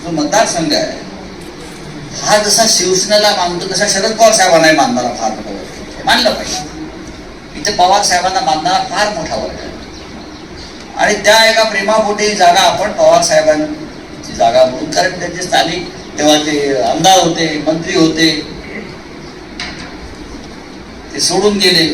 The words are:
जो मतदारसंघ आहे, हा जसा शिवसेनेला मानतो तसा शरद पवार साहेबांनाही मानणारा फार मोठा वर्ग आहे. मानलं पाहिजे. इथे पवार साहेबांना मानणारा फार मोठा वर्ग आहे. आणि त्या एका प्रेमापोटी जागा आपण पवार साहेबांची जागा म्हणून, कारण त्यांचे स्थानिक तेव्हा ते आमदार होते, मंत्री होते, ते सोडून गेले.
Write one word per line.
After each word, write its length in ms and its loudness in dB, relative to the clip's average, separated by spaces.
जो 80 -6
मतदारसंघ 600 0
आहे, 280 -2
हा 120 4
जसा 300 4
शिवसेनेला 640 2
मानतो 420 -2
तसा 160 0
शरद 240 0
पवार 200 6
साहेबांनाही 440 6
मानणारा 320 2
फार 240 -2
मोठा 180 -10
वर्ग 100 -10
आहे. 460 -14
मानलं 280 2
पाहिजे. 260 -6
इथे 120 -2
पवार 320 4
साहेबांना 360 0
मानणारा 560 0
फार 180 0
मोठा 220 -6
वर्ग 240 -6
आहे. 120 -10
आणि 160 2
त्या 360 6
एका 140 4
प्रेमापोटी 720 0
जागा 260 6
आपण 300 2
पवार 300 6
साहेबांची 1120 0
जागा 320 6
म्हणून, 260 -4
कारण 280 -2
त्यांचे 220 -6
स्थानिक 480 -2
तेव्हा 200 4
ते 440 0
आमदार 380 4
होते, 480 0
मंत्री 280 -2
होते, 340 4
ते 60 -8
सोडून 380 2
गेले. 360 2